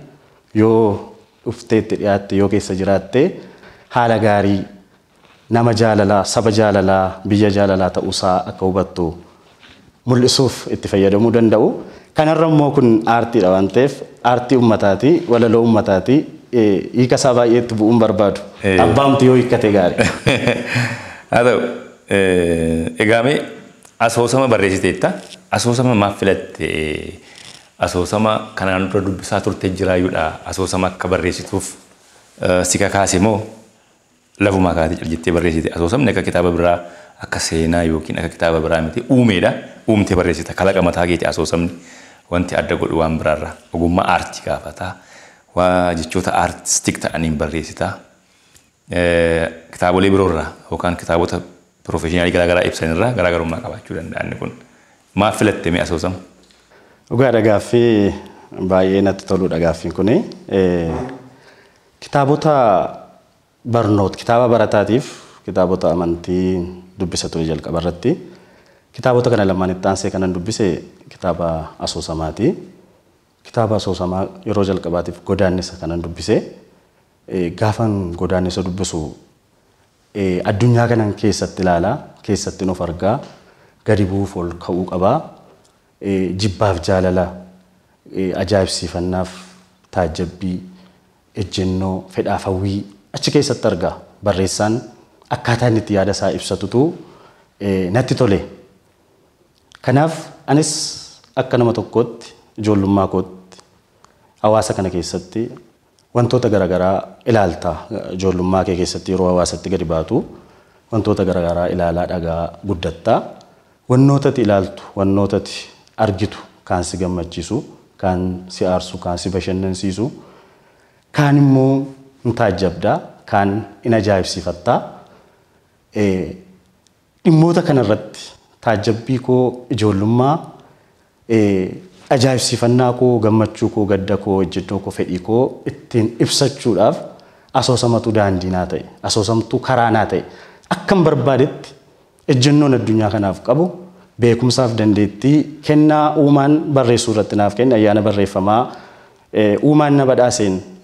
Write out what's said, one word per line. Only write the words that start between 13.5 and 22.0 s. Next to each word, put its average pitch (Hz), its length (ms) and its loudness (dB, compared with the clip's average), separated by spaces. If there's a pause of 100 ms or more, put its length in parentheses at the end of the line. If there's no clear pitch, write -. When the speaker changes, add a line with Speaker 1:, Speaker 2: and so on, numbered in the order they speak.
Speaker 1:
waan 95 180 2
ta'eef, 131 320 0 (220)
aartii 123 340 2
uummataati, 113 720 2
walaloo 117 320 4
uummataati, 107 540 2 (360)
eh, 104 420 2
hiika 123 220 2
isaa 123 180 4
baay'ee 120 300 4
itti 113 120 -6
bu'uun 110 240 4
barbaadu. 101 420 2 (220)
Speaker 2:
Eh. 95 200 4
Speaker 1:
Abbaamti 135 420 4
yoo 127 100 8
hiikkate 113 360 2
gaari. 98 240 2 (680)
Speaker 2:
<laughs> - 680 -6
Haa 120 120 4
ta'u, 117 160 4 (500)